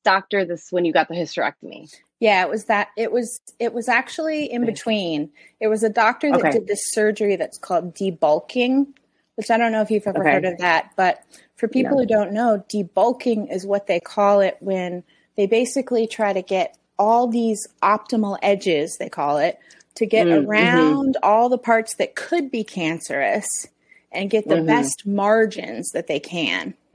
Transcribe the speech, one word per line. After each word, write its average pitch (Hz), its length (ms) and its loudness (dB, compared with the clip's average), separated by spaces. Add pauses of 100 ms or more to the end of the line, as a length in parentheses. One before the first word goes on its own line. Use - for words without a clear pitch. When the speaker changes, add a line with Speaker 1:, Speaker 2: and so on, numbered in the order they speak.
Speaker 1:
doctor, 196 400 2
this, 170 260 -8
when 175 140 0
you 160 80 0
got 160 160 2
the 160 60 -8
hysterectomy? 151 760 -6 (280)
Speaker 2:
Yeah, 202 220 4
it 165 80 -2
was 196 160 -6
that. 208 300 0
It 220 160 -4
was, 240 280 -4 (180)
it 233 140 -4
was 233 160 -6
actually 302 600 -2
in 240 120 -4
Speaker 1:
Okay. 226 100 0
Speaker 2:
between. 170 580 -4 (300)
It 220 80 0
was 214 140 0
a 226 80 2
doctor 240 400 0
that 269 100 2
Speaker 1:
Okay. 160 120 2
Speaker 2:
did 202 160 0
this 202 140 -4 (100)
surgery 214 440 0
that's - 220 -8
called 175 360 -4
debulking, 202 920 0 (500)
which 214 140 -8
I 226 60 4
don't 233 160 2
know 220 100 0
if 208 80 -2
you've 214 160 0
ever 190 140 -2
Speaker 1:
Okay. 151 120 4
Speaker 2:
heard 185 120 2
of 175 140 -4
that. 175 380 0
But 180 260 2 (340)
for 226 120 -2
people 254 280 0
Speaker 1:
No. 262 60 2
Speaker 2:
who 240 40 0
don't 208 260 0
know, 214 360 0
debulking 214 840 0
is 190 140 -6
what 202 220 -2
they 175 120 0
call 202 400 2
it 190 200 2
when 180 420 -4 (340)
they 202 100 2
basically 240 600 0
try 214 260 -2
to 185 100 -2
get 185 340 -2 (220)
all 233 300 2
these 226 380 -2 (160)
optimal 208 600 0
edges, 185 560 0
they - 100 -8
call 147 300 -2
it, 160 180 0 (380)
to 233 120 -2
get 220 200 4
Speaker 1:
Mm, 170 60 4 (100)
mm-hmm. 208 80 -4
Speaker 2:
around 262 720 4
all 220 260 4
the 247 100 2
parts 226 380 0
that - 200 -4
could 320 340 -4
be 226 140 -4
cancerous 160 1040 -4 (420)
and 196 200 -6
get 214 180 0
the 160 80 4
Speaker 1:
Mm-hmm. 160 100 0
Speaker 2:
best - 400 0
margins 202 880 0
that 143 160 -6
they 147 100 -2
can. 98 560 -4 (200)